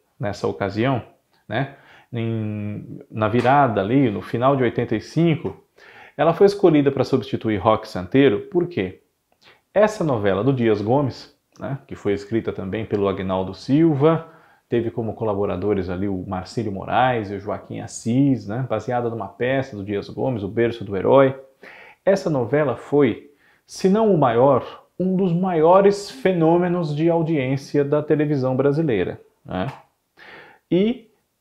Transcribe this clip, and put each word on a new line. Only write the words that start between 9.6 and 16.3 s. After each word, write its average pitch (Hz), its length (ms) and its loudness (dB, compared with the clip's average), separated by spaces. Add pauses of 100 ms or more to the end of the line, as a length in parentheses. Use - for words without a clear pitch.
Essa 214 300 2
novela 104 400 0
do 139 80 2
Dias 113 300 2
Gomes, 123 520 -2 (240)
né, 131 280 -8
que - 100 -14
foi 101 160 -2
escrita 104 400 -4
também 98 320 -8
pelo 101 240 0
Agnaldo 95 460 -4
Silva, 156 720 2 (400)
teve 117 220 0
como 110 240 -6
colaboradores 98 760 -2
ali 92 180 -4
o 95 220 -6
Marcílio 101 420 -6